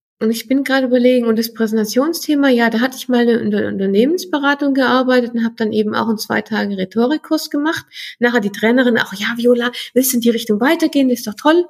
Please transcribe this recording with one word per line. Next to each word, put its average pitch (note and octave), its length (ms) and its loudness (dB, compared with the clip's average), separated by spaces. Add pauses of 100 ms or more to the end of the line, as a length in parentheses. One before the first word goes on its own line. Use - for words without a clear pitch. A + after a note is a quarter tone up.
(200)
und A3 120 0
ich A3+ 160 -6
bin C4+ 160 2
gerade C4+ 240 2
überlegen, B3 400 4
und A3 100 2
das A#3 160 -2
Präsentationsthema, B3+ 960 0
ja, A#3 200 2
da A3 100 -2
hatte B3+ 180 -2
ich - 120 -10
mal A#3+ 180 2
in A#3 240 0
der G#3 160 -2
Unternehmensberatung C#4 1040 0
gearbeitet B3 600 2
und A#3 100 -2
hab A#3 140 -4
dann A3 160 -2
eben G#3+ 220 0
auch A3+ 120 -2
einen A3 100 0
zwei G#3+ 240 -4
Tage G#3 360 -4
Rhetorikkurs B3 720 -2
gemacht. D4+ 360 -4 (340)
Nachher A#3+ 200 2
die G3+ 120 -2
Trainerin A#3 460 2
auch, - 160 -4
"Ja, G#3 220 -6
Viola, A#3+ 360 0 (220)
willst C4 200 0
du B3 40 0
in A#3 40 -2
die A#3 80 2
Richtung G#3+ 320 -2
weitergehen? D4+ 480 2
Das A#3+ 100 0
ist - 80 -14
doch G#3 80 -8
toll." E4+ 340 2